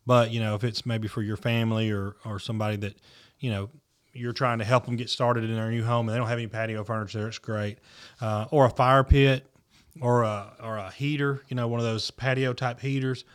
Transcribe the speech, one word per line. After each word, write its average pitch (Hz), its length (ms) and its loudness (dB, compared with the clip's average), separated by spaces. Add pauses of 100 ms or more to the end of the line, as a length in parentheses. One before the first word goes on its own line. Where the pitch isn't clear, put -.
but, 120 280 6
you 117 80 -2
know, 107 160 0
if 104 80 -4
it's 117 200 -4
maybe 113 240 -2
for 113 140 -4
your 104 160 -2
family 113 520 0
or, 101 260 -4 (100)
or 104 120 -8
somebody 107 380 -4
that, 101 200 -8 (420)
you 131 120 -4
know, 101 200 -4 (420)
you're 120 220 -8
trying 120 240 0
to 110 60 -2
help 120 240 4
'em 120 80 -2
get 117 120 -6
started 120 360 0
in 113 100 -2
their 110 160 -2
new 113 140 -2
home 117 240 0
and 110 60 -2
they 120 40 0
don't 117 100 -2
have 120 100 -2
any 117 100 -6
patio 110 360 -4
furniture, 107 440 -6
it's 110 100 -10
great. 104 400 -6 (420)
Uh, 107 300 -2
or 147 160 6
a 113 40 6
fire 131 340 6
pit 135 420 6 (540)
or 123 240 4
a, 104 280 -4 (100)
or 110 160 -8
a 95 120 -10
heater, 143 580 -4
you 131 80 -8
know, 120 120 -2
one 117 120 -2
of 117 60 -2
those 110 240 -2
patio 131 440 -2
type 120 260 -6
heaters. 131 440 -4 (100)